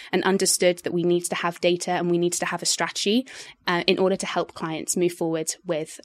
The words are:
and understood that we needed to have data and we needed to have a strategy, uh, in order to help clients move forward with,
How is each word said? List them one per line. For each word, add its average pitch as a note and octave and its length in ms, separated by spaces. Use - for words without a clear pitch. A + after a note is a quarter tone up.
and G3+ 140
understood F#3 480
that - 80
we F3 120
needed F3 260
to E3 60
have - 260
data F3 300
and F3 200
we F3 60
needed F3 220
to F3 60
have F3 160
a - 40
strategy, G3+ 600
uh, E3+ 200
in F#3+ 120
order F#3+ 180
to - 80
help - 280
clients D#3+ 440
move F3 160
forward D#3+ 420
with, D#3+ 400